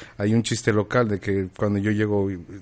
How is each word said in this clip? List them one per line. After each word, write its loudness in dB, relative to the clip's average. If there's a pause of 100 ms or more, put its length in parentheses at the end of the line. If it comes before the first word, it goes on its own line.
(160)
hay 0
un 4
chiste 0
local 2
de -2
que -2
cuando 0
yo 0
llego 0
y -6 (220)